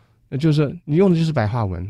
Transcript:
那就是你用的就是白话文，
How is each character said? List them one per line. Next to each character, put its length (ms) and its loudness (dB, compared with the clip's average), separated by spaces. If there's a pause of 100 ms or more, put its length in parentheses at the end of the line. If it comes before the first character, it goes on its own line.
(280)
那 80 -8
就 160 2
是 320 0
你 120 -2
用 140 4
的 60 4
就 60 0
是 100 0
白 140 0
话 180 -2
文， 260 -6